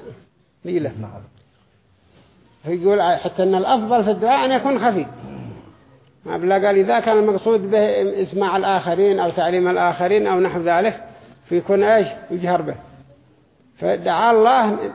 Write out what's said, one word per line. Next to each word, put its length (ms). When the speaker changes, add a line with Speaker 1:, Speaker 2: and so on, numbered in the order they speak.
Speaker 1:
لجله. 260
Speaker 2:
نعم. 200
Speaker 1:
يقول 360
حتى 420
أن 120
الأفضل 480
في 80
الدعاء 340
أن 60
يكون 280
خفي. 260
ما 100
بلا 180
قال 220
إذا 220
كان 180
المقصود 540
به 500
إسماع 360
الآخرين 600
أو 100
تعليم 380
الآخرين 600
أو 120
نحو 200
ذلك 440
فيكون 340
إيش 240
يجهر 300
به. 140
فدعا 520
الله 460